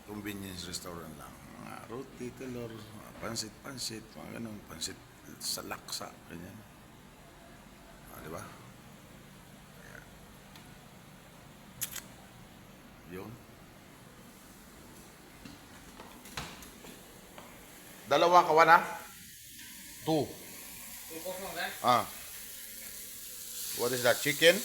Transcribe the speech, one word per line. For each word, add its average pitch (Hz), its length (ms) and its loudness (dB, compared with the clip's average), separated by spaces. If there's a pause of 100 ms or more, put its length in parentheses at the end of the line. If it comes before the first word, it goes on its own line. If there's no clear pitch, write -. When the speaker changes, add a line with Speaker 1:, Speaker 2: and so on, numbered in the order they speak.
Speaker 1:
convenience 98 640 -6
restaurant 85 480 -8
lang. 67 160 -12 (240)
Mga 53 200 -10 (120)
roti, 123 480 -8
telur, 123 320 -6
mga 107 440 -12 (120)
pansit-pansit, 110 880 -6
mga 78 180 -10 (100)
ganun. 107 280 -6
Pansit 82 320 -6 (400)
sa - 240 -2
laksa, - 480 -6 (160)
ganyan. 87 300 -10 (1500)
Ah, - 80 -12
di 76 100 -10
ba? 87 140 -6 (1400)
Ayan. 50 240 -14 (3000)
Yun. 104 160 -8 (4000)
Dalawa, 170 400 12
kawan, 160 240 12
ha? 175 100 12 (1300)
Two. 151 220 6 (840)
Speaker 2:
Two 165 140 -8
portion, 185 320 -4
sir. 175 140 0 (120)
Speaker 1:
Ah. 117 240 10 (1800)
What 120 140 6
is 123 100 2
that? 117 160 10
Chicken? 160 440 10